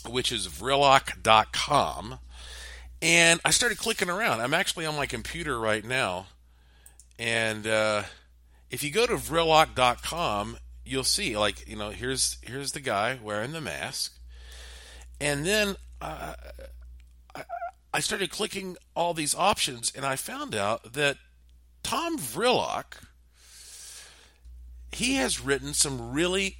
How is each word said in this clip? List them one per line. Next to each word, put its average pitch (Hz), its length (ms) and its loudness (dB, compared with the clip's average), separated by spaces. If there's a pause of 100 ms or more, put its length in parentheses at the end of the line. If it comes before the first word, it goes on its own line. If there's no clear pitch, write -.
which 123 220 0
is 101 160 -2
Vrilok 135 760 6
dot 110 320 8
com, 92 640 0 (840)
and 165 420 8
I 160 60 2
started 226 260 2
clicking 220 320 0
around. 175 320 0
I'm 131 140 2
actually 175 320 0
on 151 80 -2
my 143 100 -2
computer 127 540 -4
right 110 260 0
now, 107 400 -2 (920)
and, 113 460 0
uh, 107 380 2 (640)
if 131 140 -6
you 147 80 -4
go 220 160 2
to 226 80 0
Vrillock 156 600 6
dot 123 280 4
com, 117 540 -2 (280)
you'll 131 180 -2
see, 143 340 0
like, 104 300 0
you 107 80 -12
know, 107 140 -6
here's, 123 520 -4
here's 135 320 -8
the 156 60 -8
guy 123 420 0
wearing 107 320 -4
the 165 80 -8
mask. 90 520 -6 (1040)
And 147 260 0
then, 202 300 2 (260)
uh, 156 320 -8 (1000)
I, - 100 -12 (500)
I 151 60 0
started 196 300 -2
clicking 190 480 -6 (180)
all 170 180 0
these 156 200 -2
options, 147 640 0
and 135 100 -4
I 135 100 0
found 262 380 -6
out 107 400 -2
that 143 240 2 (640)
Tom 330 360 -2
Vrillock, 151 840 0 (1900)
he 262 240 0
has 254 260 0
written 139 320 0
some 123 380 0
really 185 480 0